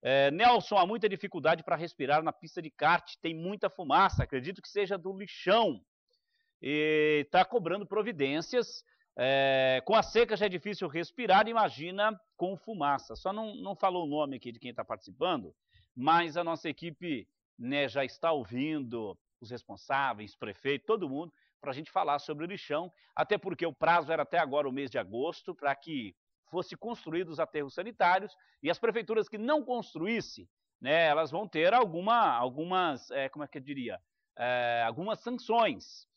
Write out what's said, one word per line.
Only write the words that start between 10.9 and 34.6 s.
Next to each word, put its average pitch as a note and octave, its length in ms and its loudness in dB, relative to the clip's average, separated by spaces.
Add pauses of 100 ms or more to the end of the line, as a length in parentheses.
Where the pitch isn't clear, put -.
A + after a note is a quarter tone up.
imagina G3 720 0 (180)
com F#3 200 -4
fumaça. C#3+ 580 -2
Só F#3 180 -6
não, G#3+ 220 -8
não F#3 200 -8
falou F3+ 300 0
o D3 40 -4
nome C#3+ 280 -2
aqui A#2+ 140 -10
de A#2 80 -16
quem B2 140 -12
tá A2+ 120 -8
participando, A#2 680 -4 (420)
mas D#3+ 420 2
a F3 60 -2
nossa E3 260 -4
equipe, D#3 580 -8 (300)
né, C3+ 320 -2
já C3+ 160 -2
está E3 260 -2
ouvindo B2 840 -4 (240)
os A2+ 80 -20
responsáveis, A#2 880 -6
prefeito, B2+ 480 -4
todo G3+ 240 -2
mundo, D#3 240 -8 (280)
pra C#3 120 -8
gente D3+ 160 -10
falar D3 300 0
sobre D3+ 260 -8
o - 20 -10
lixão, F3 440 -6 (240)
até G3 240 0
porque E3+ 260 -6
o D#3+ 80 -2
prazo D#3+ 380 2
era D#3 100 0
até D#3+ 160 0
agora C#3+ 320 0
o - 20 -4
mês C3+ 200 -6
de C3+ 80 -2
agosto, C3 560 -6
pra C#3 200 -2
que B2 380 -8 (380)
fosse F3+ 240 -6
construído F3 540 -6
os D3+ 100 -10
aterros D3 340 -4
sanitários, F#3+ 640 0 (260)
e D3 80 -4
as E3+ 80 0
prefeituras A3 500 -2
que A3 100 -12
não C4 260 0
construíssem, A3 840 -6 (320)
né, D#3 280 4
elas D3+ 240 2
vão F#3+ 160 -4
ter E3 260 4
alguma, G3+ 600 4
algumas, D3+ 760 -2
é, C3+ 180 -2
como D3 160 -10
é - 20 -16
que - 100 -14
eu C3+ 60 -12
diria, B2+ 340 -8 (400)
é, A#2+ 480 2